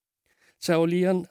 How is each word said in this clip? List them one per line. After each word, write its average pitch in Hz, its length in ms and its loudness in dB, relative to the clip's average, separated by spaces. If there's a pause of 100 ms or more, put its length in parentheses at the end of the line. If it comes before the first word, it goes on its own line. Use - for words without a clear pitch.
(600)
Zhao 165 260 0
Liyan, 180 460 0